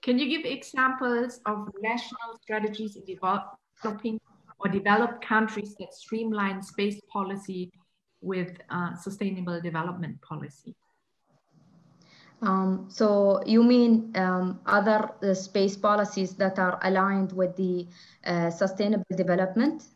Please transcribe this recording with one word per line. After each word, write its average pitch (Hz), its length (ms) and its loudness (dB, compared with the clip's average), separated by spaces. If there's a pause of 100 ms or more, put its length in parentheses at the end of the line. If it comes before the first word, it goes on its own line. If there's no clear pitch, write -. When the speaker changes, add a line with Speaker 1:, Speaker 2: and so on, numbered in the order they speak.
Speaker 1:
Can 247 160 2
you 277 120 0
give 320 200 -2
examples 262 960 -2
of 208 220 -4 (140)
national 233 600 -6
strategies 214 540 -4
in - 100 -20
developing 202 1120 -6 (380)
or 196 120 -2
developed 208 540 2
countries 214 520 -2
that - 180 -16
streamline 208 680 -4
space 202 380 -4 (120)
policy 190 580 -6 (520)
with, 185 360 -6 (120)
uh, 175 260 -4
sustainable 185 640 -6
development 170 600 -6
policy? 139 520 -14 (1700)
Speaker 2:
Um, 190 460 0
so 202 580 4
you 220 160 6
mean, 240 540 6
um, 185 500 0
other, 208 460 2 (100)
uh, 196 120 2
space 196 420 0
policies 196 600 0
that 190 220 0
are 185 260 0
aligned 190 500 2
with 180 240 0
the, 180 280 -2 (400)
uh, 170 240 0
sustainable 190 680 0
development? 185 680 2 (120)